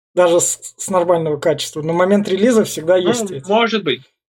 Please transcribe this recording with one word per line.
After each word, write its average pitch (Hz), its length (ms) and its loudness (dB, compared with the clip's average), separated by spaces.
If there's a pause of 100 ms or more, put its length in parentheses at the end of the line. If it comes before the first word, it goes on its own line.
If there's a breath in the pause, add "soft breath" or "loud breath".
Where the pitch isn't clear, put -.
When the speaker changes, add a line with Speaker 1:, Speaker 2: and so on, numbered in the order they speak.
(140)
Speaker 1:
Даже 175 260 4
с, - 380 -6
с - 120 -12
нормального 170 480 0
качества. 151 440 -4
На 160 100 -4
момент 196 360 2
релиза 208 360 2
всегда 165 320 0
Speaker 2:
Ну, 185 120 2
Speaker 1:
есть 226 220 -2
эти. 135 200 -12
Speaker 2:
может 220 340 0
быть. 123 180 -4 (300)